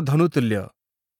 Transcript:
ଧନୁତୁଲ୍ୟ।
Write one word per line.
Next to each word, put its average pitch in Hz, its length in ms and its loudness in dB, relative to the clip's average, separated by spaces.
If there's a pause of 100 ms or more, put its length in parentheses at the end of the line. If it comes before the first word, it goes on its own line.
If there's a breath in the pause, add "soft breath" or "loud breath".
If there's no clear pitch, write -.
ଧନୁତୁଲ୍ୟ। 139 600 0 (580)